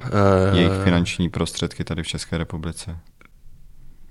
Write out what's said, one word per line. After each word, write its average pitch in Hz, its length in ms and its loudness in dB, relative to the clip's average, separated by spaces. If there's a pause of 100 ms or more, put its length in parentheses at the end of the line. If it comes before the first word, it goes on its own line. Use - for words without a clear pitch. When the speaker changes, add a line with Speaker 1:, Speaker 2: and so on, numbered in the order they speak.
(540)
Speaker 1:
eh, - 40 4
Speaker 2:
jejich 90 140 4 (120)
finanční 87 440 2
prostředky - 560 -4
tady 82 180 -6
v - 60 -8
České 82 300 -6
republice? 82 580 -8 (1160)